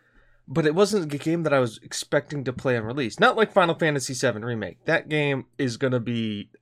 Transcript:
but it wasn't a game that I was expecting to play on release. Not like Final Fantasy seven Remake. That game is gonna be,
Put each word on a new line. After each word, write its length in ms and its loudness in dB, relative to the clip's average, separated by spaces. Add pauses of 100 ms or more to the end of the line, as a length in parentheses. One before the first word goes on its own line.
(480)
but 160 0
it 100 4
wasn't 380 2
a 60 -4
game 240 -2
that 100 0
I 60 6
was 240 0
expecting 640 -4
to 80 -2
play 240 0
on 80 -2
release. 360 -4
Not 160 6
like 160 2
Final 220 4
Fantasy 400 -2
seven 280 -2
Remake. 440 -6
That 240 -2
game 340 0 (140)
is 180 -2
gonna 240 0
be, 480 -4 (140)